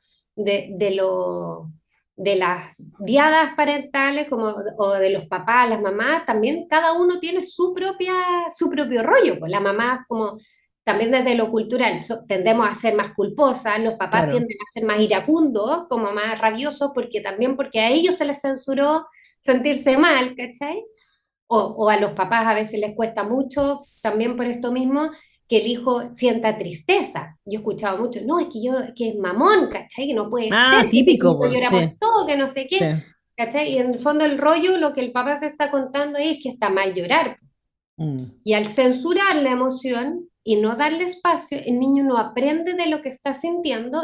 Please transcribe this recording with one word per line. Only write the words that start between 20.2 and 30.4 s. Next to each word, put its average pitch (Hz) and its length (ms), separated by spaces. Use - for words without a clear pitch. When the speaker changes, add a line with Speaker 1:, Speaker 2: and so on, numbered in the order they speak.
Speaker 1:
¿cachai? 285 480
O, 226 100
o 208 320
a 208 100
los 202 120
papás 220 360
a 226 60
veces 214 260
les 208 160
cuesta 220 280
mucho, 277 640
también 226 340
por 247 120
esto 240 240
mismo, 277 400
que 220 120
el 208 80
hijo 240 480
sienta 220 420
tristeza. 170 880
Yo 202 120
he 214 40
escuchado 196 360
mucho, 226 280
"No, 330 140
es 311 80
que 220 160
yo, 254 160
es 254 160
que 226 140
es 208 60
mamón, 254 540
¿cachai? 233 380
Que 254 60
no 208 160
puede 233 220